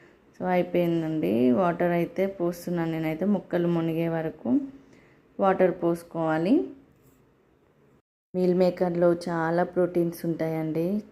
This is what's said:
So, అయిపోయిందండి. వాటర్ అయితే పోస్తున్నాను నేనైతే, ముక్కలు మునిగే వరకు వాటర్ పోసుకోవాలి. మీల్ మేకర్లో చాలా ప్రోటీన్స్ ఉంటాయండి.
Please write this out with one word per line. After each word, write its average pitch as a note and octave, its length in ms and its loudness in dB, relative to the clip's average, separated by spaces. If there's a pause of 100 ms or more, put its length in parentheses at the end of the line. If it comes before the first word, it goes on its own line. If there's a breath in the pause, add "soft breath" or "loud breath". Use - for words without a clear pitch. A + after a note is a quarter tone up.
(380 loud breath)
So, F3+ 60 -6
అయిపోయిందండి. F3 1080 0
వాటర్ F3 400 2
అయితే E3+ 360 0
పోస్తున్నాను F3 640 -4
నేనైతే, D#3+ 320 -4
ముక్కలు F3+ 440 0
మునిగే E3 400 0
వరకు E3 520 -2 (800 loud breath)
వాటర్ F#3 420 2
పోసుకోవాలి. E3+ 880 0 (1700)
మీల్ F3+ 200 2
మేకర్లో F3 600 2
చాలా E3+ 480 -2
ప్రోటీన్స్ F3 640 -2
ఉంటాయండి. D#3+ 840 -2